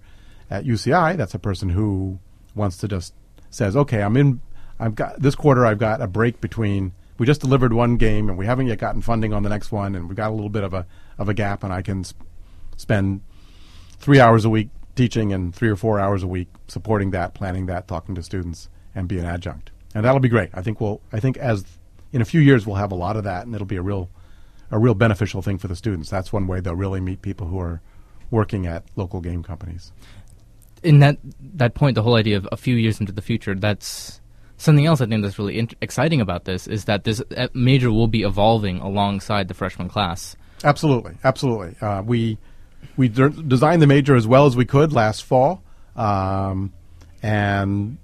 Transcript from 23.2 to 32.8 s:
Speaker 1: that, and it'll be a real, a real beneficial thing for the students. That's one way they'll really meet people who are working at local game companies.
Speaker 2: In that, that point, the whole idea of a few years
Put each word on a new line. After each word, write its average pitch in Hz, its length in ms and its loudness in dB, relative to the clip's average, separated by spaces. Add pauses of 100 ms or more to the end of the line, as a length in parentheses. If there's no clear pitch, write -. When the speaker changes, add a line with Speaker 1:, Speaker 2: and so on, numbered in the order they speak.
Speaker 1:
that, 98 200 -6
and 117 80 -12
it'll 101 140 -8
be 101 80 -6
a 90 60 -4
real, 95 280 -6 (640)
a 110 80 0
real 120 140 4
beneficial 101 480 0
thing 98 160 -4
for 90 100 -10
the 90 80 -8
students. 87 340 -6
That's 95 220 -6
one 98 160 -2
way 92 140 -4
they'll 90 120 -4
really 95 280 -4
meet 92 200 -6
people 95 260 -8
who 92 120 -6
are 85 220 -6 (500)
working 104 340 0
at 85 200 -8 (100)
local 92 240 -8
game 85 240 -8
companies. 85 480 -14 (920)
Speaker 2:
In 147 160 8
that, 143 180 6 (380)
that 120 180 0
point, 135 220 2
the 113 60 0
whole 120 140 4
idea 107 220 2
of 95 160 -6
a - 20 -6
few 127 200 -2
years 113 260 0